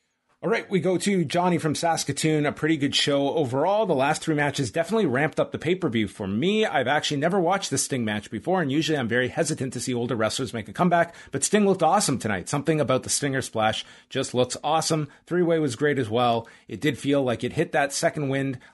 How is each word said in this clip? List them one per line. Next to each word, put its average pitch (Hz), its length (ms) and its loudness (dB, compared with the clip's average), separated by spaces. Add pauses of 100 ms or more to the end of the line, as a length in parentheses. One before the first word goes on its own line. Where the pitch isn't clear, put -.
(420)
All 170 80 -2
right, 214 200 -2
we 185 120 2
go 180 160 2
to 185 260 2
Johnny 175 340 2
from 151 180 0
Saskatoon. 156 680 0
"A 143 60 0
pretty 160 240 0
good 135 180 -2
show 139 420 0
overall. 165 500 2
The 170 100 2
last 143 260 2
three 156 140 0
matches 143 340 0
definitely 185 360 0
ramped 147 340 0
up 143 140 -2
the 120 40 -4
pay-per-view 117 520 0
for 101 180 -8
me. 185 380 0
I've 131 240 0
actually 147 320 0
never 175 180 2
watched 185 300 0
the 139 80 -2
Sting 123 260 -2
match 104 260 -4
before, 170 320 -2
and 139 80 0
usually 151 280 0
I'm 120 100 0
very 123 220 0
hesitant 151 420 -2
to 123 80 -6
see 123 140 -4
older 120 240 -2
wrestlers 110 360 -2
make 110 140 -6
a 98 60 -14
comeback, 170 420 2 (160)
but - 140 -2
Sting 208 200 4
looked 185 160 4
awesome 160 380 2
tonight. 98 300 -4
Something 151 320 0
about 127 220 0
the - 60 -6
Stinger 135 320 -2
splash 110 440 -2 (240)
just 131 240 -4
looks 123 280 0
awesome. 156 460 0 (180)
Three-way 170 340 2
was 135 180 0
great 143 200 0
as 117 120 -2
well. 117 360 2 (220)
It 98 140 -12
did 143 160 0
feel 139 260 0
like 123 220 -2
it 104 80 -4
hit 170 180 -2
that 143 220 0
second 156 340 -2
wind 135 320 -2 (140)